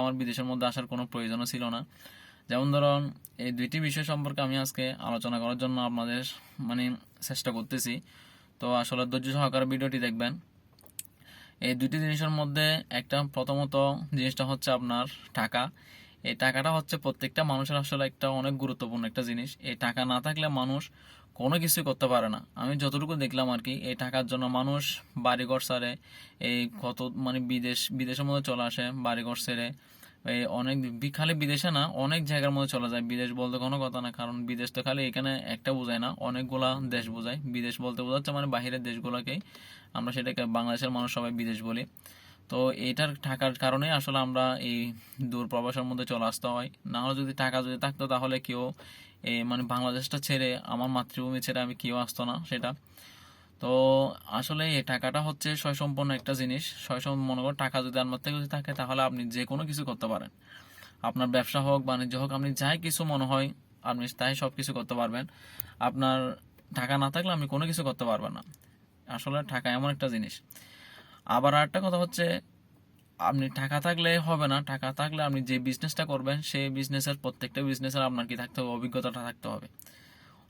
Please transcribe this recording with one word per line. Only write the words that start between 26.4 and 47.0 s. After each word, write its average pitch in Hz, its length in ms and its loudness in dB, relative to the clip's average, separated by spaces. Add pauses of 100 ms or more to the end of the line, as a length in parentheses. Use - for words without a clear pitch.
এই 120 200 2 (220)
কত 123 180 -4 (260)
মানে 127 140 0
বিদেশ, 123 400 0 (120)
বিদেশের 131 360 0
মধ্যে 139 220 2
চলে 123 200 0
আসে 120 160 -2 (200)
বাড়িঘর 117 400 0
ছেড়ে। 120 220 -2 (640)
এই 120 120 2
অনেক 127 320 0 (220)
বি-, 143 180 -2
খালি 156 160 2
বিদেশে 147 440 2
না, 139 60 4 (220)
অনেক 160 200 2
জায়গার 143 300 2
মধ্যে 139 200 2
চলে 120 140 0
যায়। 120 120 0
বিদেশ 123 300 0
বলতে 123 260 -2
কোনো 131 260 0
কথা 127 180 -2
না, 123 100 -4
কারণ 120 240 -6 (140)
বিদেশ 120 260 -2
তো 127 80 -2
খালি 135 260 0
এখানে 131 220 0 (240)
একটা - 180 -2
বোঝায় 120 260 0
না, 120 100 0 (180)
অনেকগুলা 127 420 0 (260)
দেশ 117 140 0
বোঝায়। 117 280 -4 (160)
বিদেশ 120 280 -2
বলতে 123 200 -4
বোঝাচ্ছে 135 300 0
মানে 143 160 0
বাহিরের 123 360 -2
দেশগুলোকেই, 120 560 -4 (540)
আমরা 117 220 -2
সেটাকে 127 260 -2 (160)
বাংলাদেশের 120 400 0
মানুষ 123 160 0
সবাই 120 180 -2
বিদেশ 113 300 -2
বলি। 113 220 -4 (640)
তো 127 220 2
এটার 127 400 0 (160)
টাকার 131 260 2
কারণে 135 380 2
আসলে 139 280 2
আমরা 127 260 2 (260)
এই 117 80 0 (420)
দূর 120 260 -2
প্রবাসের 123 360 0
মধ্যে 127 220 -2
চলে 117 200 0
আসতে 113 220 -2
হয়। 123 220 -2 (160)
না 120 180 -2